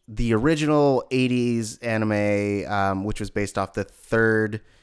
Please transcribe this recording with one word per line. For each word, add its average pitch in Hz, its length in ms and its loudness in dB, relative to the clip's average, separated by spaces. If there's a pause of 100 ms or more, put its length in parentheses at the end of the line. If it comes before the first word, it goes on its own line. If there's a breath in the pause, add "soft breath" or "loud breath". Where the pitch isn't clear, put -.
the 113 260 0
original 143 760 2
eighties 120 680 0
anime, 104 920 -2
um, 98 360 -2
which 107 160 -6
was 101 100 -8
based 104 260 -4
off 98 160 -4
the 101 120 -4
third 110 760 0 (240 soft breath)